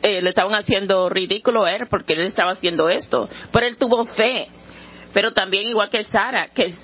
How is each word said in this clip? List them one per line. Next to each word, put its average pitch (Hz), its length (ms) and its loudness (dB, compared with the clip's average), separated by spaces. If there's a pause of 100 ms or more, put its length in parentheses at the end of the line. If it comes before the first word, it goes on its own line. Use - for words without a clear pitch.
eh, 196 200 2
le 180 80 2
estaban 190 260 2
haciendo 196 520 0
ridículo 196 560 0
a 175 100 2
él 226 160 -6
porque 180 220 -4
él 160 120 0
estaba 185 280 0
haciendo 170 380 0
esto. 123 400 -2 (240)
Pero 233 120 4
él 240 120 -6
tuvo 240 280 2
fe. 220 440 -2 (640)
Pero 208 180 2
también 190 360 0
igual 214 220 0
que 214 140 -2
Sara, 214 500 -2
que, 175 200 0 (100)